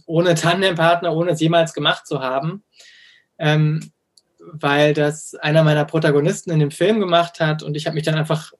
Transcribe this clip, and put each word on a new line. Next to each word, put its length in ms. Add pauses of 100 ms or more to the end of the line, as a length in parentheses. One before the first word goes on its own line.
ohne 300
Tandempartner, 760
ohne 200
es 80
jemals 340
gemacht 320
zu 140
haben. 420 (760)
Ähm, 520 (480)
weil 560
das 400
einer 300
meiner 200
Protagonisten 680
in 80
dem 100
Film 300
gemacht 400
hat 240
und 120
ich 100
habe 80
mich 100
dann 100
einfach 460